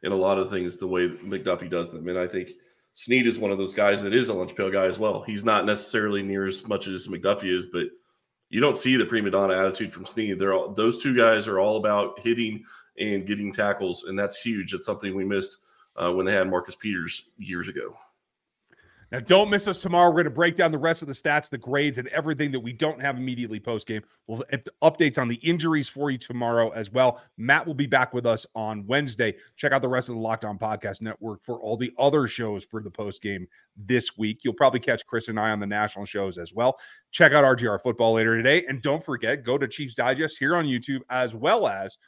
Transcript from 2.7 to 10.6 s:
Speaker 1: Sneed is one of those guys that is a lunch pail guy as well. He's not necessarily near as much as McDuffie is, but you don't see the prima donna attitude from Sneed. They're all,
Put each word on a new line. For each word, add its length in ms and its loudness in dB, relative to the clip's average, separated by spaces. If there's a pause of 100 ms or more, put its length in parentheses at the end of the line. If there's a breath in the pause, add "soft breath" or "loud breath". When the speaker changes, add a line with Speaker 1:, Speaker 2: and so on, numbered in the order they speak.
Speaker 1:
Sneed 340 2
is 100 0
one 140 0
of 60 -2
those 140 -4
guys 300 2
that 100 -2
is 180 2
a 40 -2
lunch 220 -6
pail 120 -2
guy 180 2
as 120 -2
well. 240 0
He's 220 -8
not 200 4
necessarily 600 -2
near 240 -2
as 180 -8
much 220 -4
as 180 -8
McDuffie 500 -2
is, 100 -4
but 180 -4 (680 soft breath)
you 100 0
don't 160 4
see 200 2
the 100 2
prima 240 0
donna 260 2
attitude 360 -2
from 140 -16
Sneed. 340 -4
They're 140 2
all, 200 -2